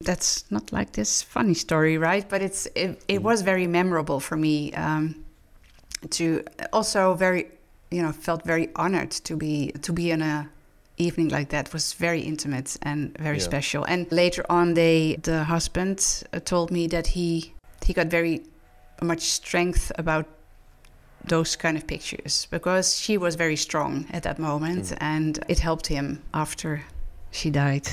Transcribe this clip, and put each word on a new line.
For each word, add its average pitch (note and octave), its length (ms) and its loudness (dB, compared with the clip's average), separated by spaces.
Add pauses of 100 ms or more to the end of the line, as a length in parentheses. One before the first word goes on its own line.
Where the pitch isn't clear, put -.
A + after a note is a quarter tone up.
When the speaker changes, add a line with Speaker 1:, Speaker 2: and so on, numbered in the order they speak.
Speaker 1:
That's - 500 -2
not, G#3 220 -4
like, G3+ 200 -4
this - 300 -2
funny G#3+ 320 2
story, D#3+ 440 2
right? F#3 300 2
But G3 120 0
it's, F#3+ 340 -4
it, - 320 -2
it G3 100 2
Speaker 2:
Mm-hmm. G3 80 -2
Speaker 1:
was A3 180 4
very F#3 240 2
memorable E3+ 540 2
for D#3 160 -4
me, D3+ 360 2
um, D#3 420 0 (960)
to E3 320 0 (300)
also G3+ 420 4
very, F3+ 320 2 (440)
you F3 120 0
know, D#3 100 0
felt E3 320 -2
very E3 320 2
honored F3+ 360 0
to - 240 -6
be, D3+ 360 0 (100)
to E3+ 100 -4
be E3+ 180 0
in D#3+ 120 2
a D3+ 260 0 (500)
evening E3 300 2
like C#3+ 220 -2
that. D3 180 -2
It - 60 -18
was - 180 -4
very E3+ 280 0
intimate D#3 600 -4
and D3 380 -4
very D3+ 180 -2
Speaker 2:
Yeah. - 80 -2
Speaker 1:
special. C#3+ 400 -2
And F3+ 260 -2
later F3 380 2
on, F3 260 4
they, E3 480 6
the D#3+ 220 0
husband, F3+ 800 0 (100)
uh, E3+ 80 -4
told E3+ 300 0
me E3+ 180 0
that E3 200 -2
he, E3 440 0 (320)
he G3 80 6
got E3+ 140 4
very E3 360 2 (600)
much E3 180 0
strength - 760 0
about D#3+ 280 0 (1040)
those E3 260 2
kind D#3+ 220 0
of D3+ 100 -6
pictures, - 640 -6
because F#3 480 2
she G#3 200 0
was F3 180 0
very D#3+ 200 2
strong D3 540 -2
at E3+ 120 -4
that - 160 -4
moment, D#3+ 480 -2
Speaker 2:
Mm. - 140 -6
Speaker 1:
and D#3 480 0
it E3+ 100 2
helped E3 280 0
him C#3+ 360 -2 (100)
after D#3 480 -4 (500)
she - 200 -2
died. C#3+ 420 2